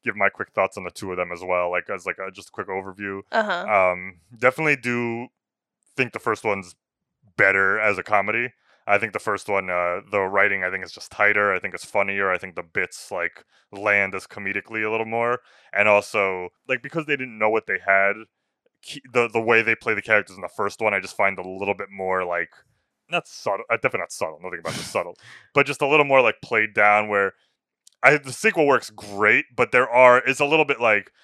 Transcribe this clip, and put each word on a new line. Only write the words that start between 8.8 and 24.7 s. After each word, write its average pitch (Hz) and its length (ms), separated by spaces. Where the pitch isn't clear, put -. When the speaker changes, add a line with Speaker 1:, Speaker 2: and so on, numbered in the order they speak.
Speaker 1:
I 101 120
think 101 160
the 104 60
first 101 300
one, 98 200
uh, 90 400
the 101 120
writing, 98 420
I 92 80
think, 92 140
is 87 80
just - 180
tighter. 104 420
I 92 60
think 90 140
it's 87 120
funnier. 98 460
I 90 60
think 90 180
the 87 80
bits, - 480
like, 87 320
land 101 440
as 95 100
comedically 104 600
a 107 40
little 113 160
more. 117 340
And 104 160
also, 95 600
like, 127 140
because 151 240
they 143 120
didn't 127 200
know 107 120
what 110 180
they 95 180
had, 98 280
ke-, - 160
the, 120 140
the 113 140
way 113 200
they 110 140
play 113 180
the 101 80
characters 104 340
in 95 60
the 87 80
first 101 300
one, 107 140
I 98 80
just - 160
find 98 200
a 92 100
little 95 280
bit 98 160
more, 92 320
like, 87 260
not 165 180
subtle, - 420
uh, 117 60
definitely 117 260
not 85 120
subtle, 78 280
nothing 90 180
about 82 140